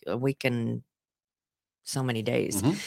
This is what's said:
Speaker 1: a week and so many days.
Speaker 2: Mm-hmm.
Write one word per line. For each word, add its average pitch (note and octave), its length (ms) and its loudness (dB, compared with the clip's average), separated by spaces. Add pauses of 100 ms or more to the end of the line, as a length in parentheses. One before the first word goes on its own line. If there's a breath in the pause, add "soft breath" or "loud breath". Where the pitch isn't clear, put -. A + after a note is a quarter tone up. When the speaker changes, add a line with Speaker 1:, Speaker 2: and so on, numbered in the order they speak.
Speaker 1:
a F2+ 100 -2
week C3+ 300 0
and A#2 380 0 (1040)
so - 160 -4
many B2 200 0
days. A2 400 0
Speaker 2:
Mm-hmm. D#3 260 4